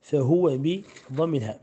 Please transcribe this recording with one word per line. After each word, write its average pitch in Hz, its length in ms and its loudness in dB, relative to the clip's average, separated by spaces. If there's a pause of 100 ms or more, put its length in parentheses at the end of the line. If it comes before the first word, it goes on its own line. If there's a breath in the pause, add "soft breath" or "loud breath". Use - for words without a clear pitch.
فهو 147 580 2
بضم 160 760 -4
الهاء. 107 280 -4